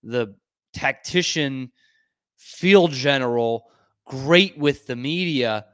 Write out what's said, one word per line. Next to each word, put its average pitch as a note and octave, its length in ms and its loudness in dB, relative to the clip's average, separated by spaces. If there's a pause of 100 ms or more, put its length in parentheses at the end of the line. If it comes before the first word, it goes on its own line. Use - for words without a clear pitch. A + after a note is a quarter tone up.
the A2+ 320 -4 (380)
tactician, C#3 1000 -4 (640)
field F3+ 540 2
general, B2 760 -2 (400)
great E3 500 2
with D3 300 -2
the B2 100 -8
media C3 760 -2